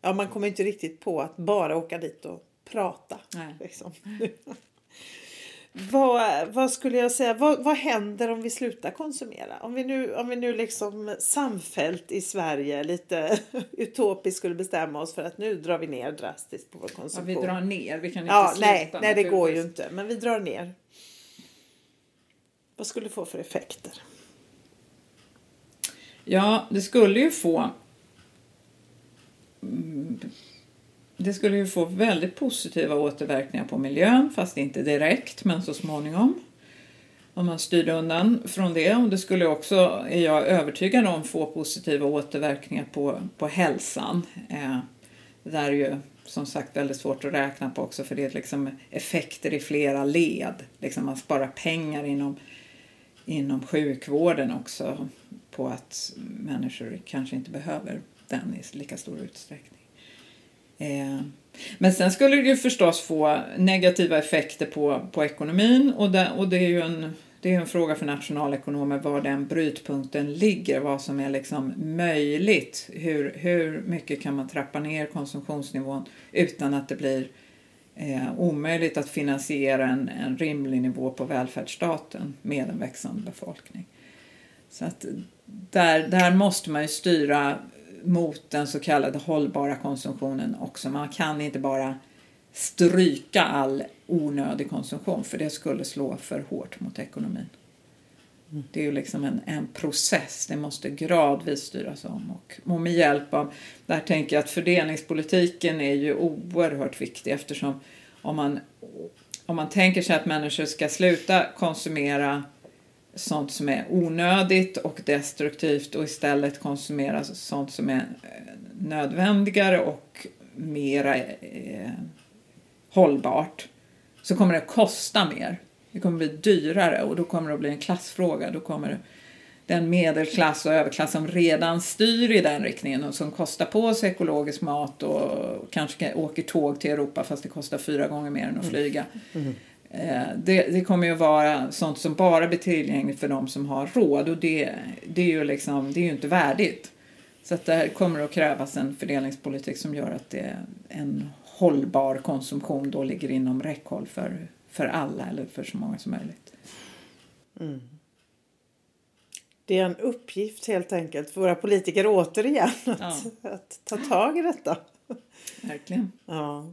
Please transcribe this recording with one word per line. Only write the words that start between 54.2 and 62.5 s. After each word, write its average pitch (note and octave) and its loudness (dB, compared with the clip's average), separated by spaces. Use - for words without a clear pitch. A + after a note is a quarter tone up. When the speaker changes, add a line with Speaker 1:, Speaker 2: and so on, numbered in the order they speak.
Speaker 2:
också - -8
på C3 -6
att - -10
människor - -8
kanske C3+ -6
inte C3 -8
behöver D3+ -8
den - -6
i - -16
lika C#3+ -12
stor - -12
utsträckning. - -16
Eh, D3 -4
men F#3 8
sen F#3 4
skulle C#4 6
det C4 6
ju C4+ 8